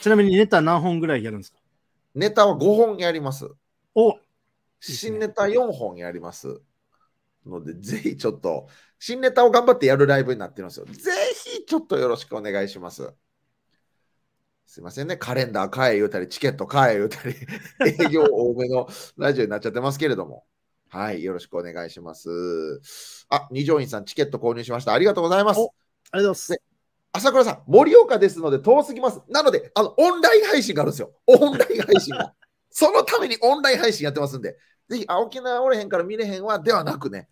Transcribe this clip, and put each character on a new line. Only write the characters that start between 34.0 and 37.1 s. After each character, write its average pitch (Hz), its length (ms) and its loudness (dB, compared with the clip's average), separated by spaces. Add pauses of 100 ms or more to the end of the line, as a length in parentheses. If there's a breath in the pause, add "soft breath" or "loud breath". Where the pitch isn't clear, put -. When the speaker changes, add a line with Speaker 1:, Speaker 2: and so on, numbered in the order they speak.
Speaker 2:
や 147 80 -2
っ - 20 -8
て 151 60 -6
ま 143 80 -2
す 131 100 -10
ん 120 40 -14
で。 98 160 -10 (320)
ぜ 247 80 -6
ひ、 214 100 -10
あ、 180 120 -2
沖 233 220 -6
縄 247 200 -4
お 262 80 0
れ 247 80 2
へ 214 60 -8
ん 202 60 -12
か 190 80 -2
ら 170 60 -2
見 208 140 -8
れ 226 80 -4
へ 196 120 -8
ん 185 60 -10
わ、 208 160 -4
で 190 140 0
は 180 100 0
な 147 140 -8
く 135 120 -10
ね、 95 220 -12